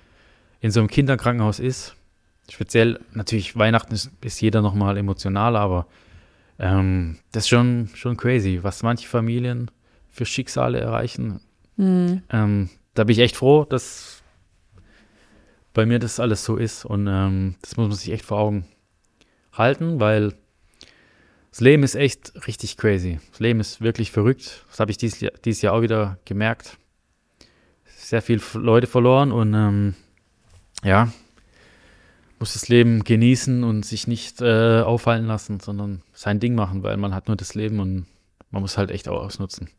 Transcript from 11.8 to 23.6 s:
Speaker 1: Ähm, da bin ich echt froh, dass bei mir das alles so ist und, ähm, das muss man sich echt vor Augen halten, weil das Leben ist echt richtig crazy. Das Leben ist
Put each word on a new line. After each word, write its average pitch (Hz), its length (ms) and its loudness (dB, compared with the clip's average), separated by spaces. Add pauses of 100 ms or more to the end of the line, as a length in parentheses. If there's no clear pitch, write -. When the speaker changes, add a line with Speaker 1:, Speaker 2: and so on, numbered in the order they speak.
Speaker 1:
Ähm, 104 400 0 (240)
da 113 120 2
bin 113 80 6
ich 107 60 4
echt 120 180 4
froh, 143 260 6
dass - 580 -8 (1500)
bei 110 120 2
mir 117 140 2
das 117 200 -6
alles 117 240 0
so 110 140 -2
ist - 280 -6
und, 101 220 -2
ähm, 95 540 0
das - 160 -20
muss 113 100 2
man 101 100 -2
sich - 140 -8
echt 110 140 -8
vor 104 140 -2
Augen 104 260 -2 (880)
halten, 143 460 0
weil 107 340 2 (1160)
das - 100 -8
Leben 139 220 8
ist 135 120 0
echt - 380 -2 (140)
richtig - 300 -10
crazy. 90 420 0 (120)
Das - 80 -16
Leben 113 200 2
ist - 220 -8